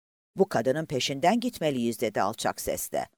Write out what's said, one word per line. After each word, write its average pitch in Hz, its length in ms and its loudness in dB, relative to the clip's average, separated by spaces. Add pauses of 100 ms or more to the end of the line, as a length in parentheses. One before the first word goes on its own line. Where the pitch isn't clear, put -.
(360)
"Bu 190 120 4
kadının 131 380 0
peşinden 143 540 2
gitmeliyiz." 139 600 0
dedi 110 220 0
alçak 98 380 -2
sesle. - 460 -4 (120)